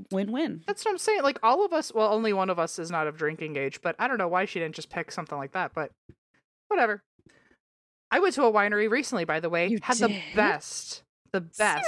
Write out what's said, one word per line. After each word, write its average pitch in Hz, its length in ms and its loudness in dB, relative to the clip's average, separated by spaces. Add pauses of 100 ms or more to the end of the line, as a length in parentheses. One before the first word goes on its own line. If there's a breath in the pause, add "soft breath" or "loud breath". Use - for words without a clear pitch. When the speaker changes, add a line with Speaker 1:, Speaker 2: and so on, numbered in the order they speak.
(100)
Speaker 1:
Win-win. 208 560 -4
Speaker 2:
That's - 180 -6
what 440 80 0
I'm 370 60 -4
saying. 415 240 0
Like, 277 200 2
all 269 220 4
of 349 80 -2
us, - 200 -2
well, 214 200 2
only 220 200 2
one 190 180 0
of 175 80 -2
us 165 200 -2
is 165 120 -6
not 160 160 0
of 151 100 -4
drinking 156 400 -4
age, 139 260 -4
but 170 160 -2
I 240 100 0
don't 254 100 -2
know 180 100 0
why 180 160 2
she 202 140 -6
didn't 160 160 -4
just - 160 -14
pick 170 200 -8
something 156 260 -10
like 139 160 -8
that, 180 220 -4
but 151 160 -6 (800)
whatever. 233 340 0 (1080 soft breath)
I 254 100 4
went 370 140 4
to 285 100 2
a 226 80 6
winery 208 380 4
recently, 240 340 0
by 160 160 0
the 170 100 -2
way. 170 180 2
Speaker 1:
You 220 140 2
Speaker 2:
Had 247 160 2
the 226 100 4
Speaker 1:
did? 196 140 -4 (140)
Speaker 2:
best, - 640 -2 (300)
the 190 80 0
best 170 480 0